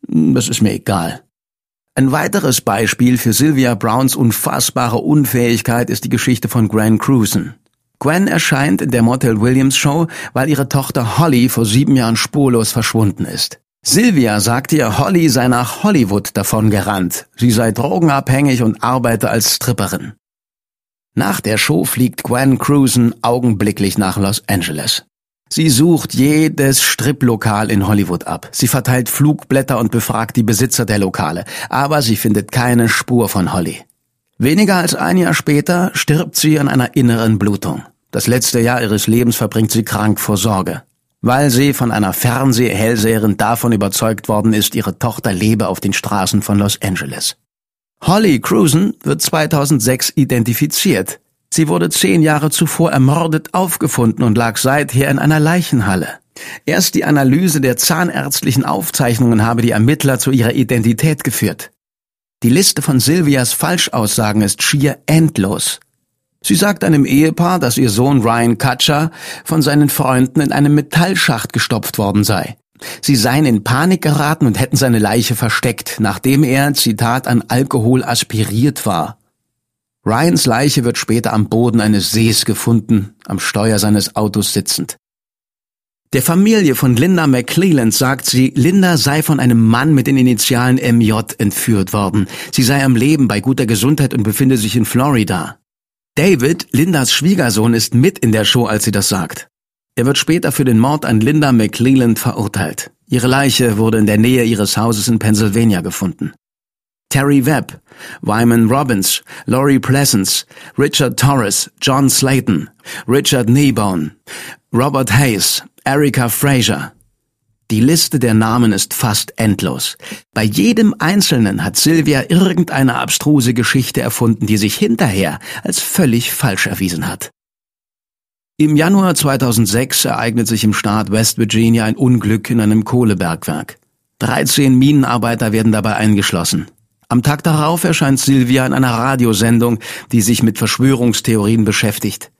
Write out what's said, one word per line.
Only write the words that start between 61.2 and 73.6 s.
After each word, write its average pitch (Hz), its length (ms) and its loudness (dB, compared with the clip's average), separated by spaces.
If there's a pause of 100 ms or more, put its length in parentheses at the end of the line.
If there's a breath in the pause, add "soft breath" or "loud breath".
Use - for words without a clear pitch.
geführt. - 460 -4 (720)
Die 117 80 2
Liste 147 320 2
von 131 180 2
Sylvias 139 540 2
Falschaussagen 110 880 -2
ist 101 200 -2
schier 139 440 0
endlos. 151 760 0 (640)
Sie - 120 0
sagt 196 300 0
einem 151 220 4
Ehepaar, 160 520 2
dass 123 200 -2
ihr 131 100 2
Sohn 123 320 2
Ryan 117 380 0
Kutcher 147 520 0 (320 loud breath)
von 160 200 0
seinen 147 260 2
Freunden 131 540 0
in 135 100 -2
einem 143 220 2
Metallschacht 151 800 0
gestopft - 420 -4
worden 101 280 0
sei. 98 340 -4 (420 loud breath)
Sie 143 160 2
seien 123 300 2
in 110 180 2